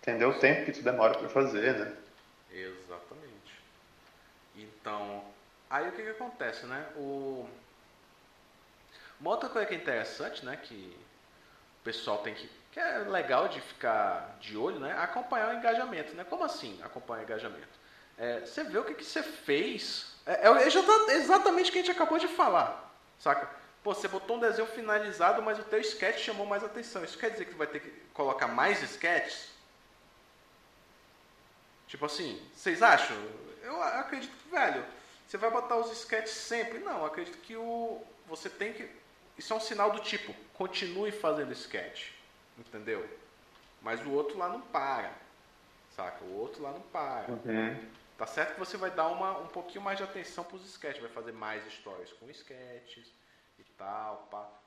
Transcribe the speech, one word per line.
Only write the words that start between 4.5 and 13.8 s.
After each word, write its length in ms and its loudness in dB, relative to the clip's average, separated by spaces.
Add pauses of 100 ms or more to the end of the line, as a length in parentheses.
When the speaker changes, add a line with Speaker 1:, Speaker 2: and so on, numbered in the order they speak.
Speaker 2:
Então, 680 -8 (460)
aí 180 0
o 40 -4
que 100 -10
que 80 -6
acontece, 560 -8
né? 300 -8
O... 520 -6 (1700)
Uma 120 -4
outra 180 0
coisa 180 0
que 80 -4
é 20 -6
interessante, 680 -4
né, 120 -8
que 380 -16 (840)
o 20 -20
pessoal 360 -2
tem 160 -6
que, 140 -14 (220)
que 80 -10
é 200 0
legal 480 2
de 140 -4
ficar 760 0